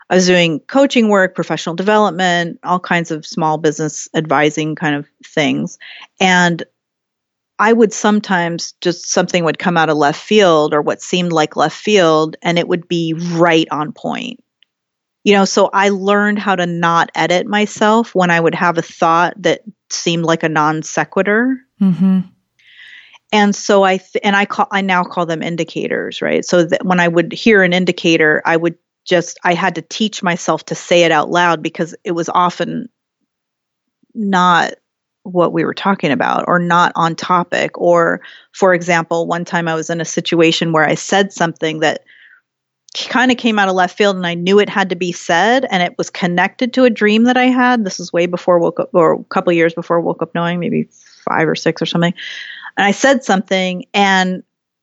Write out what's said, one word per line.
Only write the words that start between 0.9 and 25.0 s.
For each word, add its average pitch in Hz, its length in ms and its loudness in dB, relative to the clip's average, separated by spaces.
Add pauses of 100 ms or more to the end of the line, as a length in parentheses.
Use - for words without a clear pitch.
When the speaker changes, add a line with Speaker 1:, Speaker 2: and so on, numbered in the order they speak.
Speaker 1:
work, 185 260 2
professional 165 400 -6
development, 180 880 0
all 175 160 -2
kinds 170 320 -4
of 156 160 -8
small 156 320 -2
business 156 560 -4
advising 156 640 0
kind 147 180 -2
of 147 140 -8 (180)
things. 147 520 -4 (420)
And 180 420 2 (960)
I 214 140 4
would 226 200 4
sometimes 185 880 -2
just, 175 300 -4
something 180 340 0
would 151 140 -2
come 180 180 -2
out 160 140 2
of 147 60 0
left 147 240 0
field 165 520 4
or 147 100 0
what 147 200 -4
seemed 180 300 -2
like 156 240 0
left 151 200 -2
field, 160 680 2
and 175 160 0
it 160 100 -2
would 175 200 -4
be 165 260 -2
right 165 560 2
on 151 220 -6
point. - 500 -10 (840)
You 202 100 4
know, 196 100 4
so 196 280 2
I 196 160 0
learned 202 500 0
how 202 180 -2
to 175 100 -2
not 170 480 0
edit 170 320 0
myself 214 680 0
when 180 160 2
I 170 100 2
would 165 140 2
have 170 240 0
a 165 40 0
thought 170 600 0
that 175 200 0 (280)
seemed 170 340 -4
like 165 180 0
a 165 60 0
non 156 340 0
sequitur. 208 760 -2 (200)
Speaker 2:
Mm-hmm. 190 400 2 (1120)
Speaker 1:
And 302 240 4
so 196 280 2
I, 190 160 2
th-, - 240 -8
and 202 140 2
I 202 100 2
call, - 240 -2
I 196 100 -2
now 185 240 0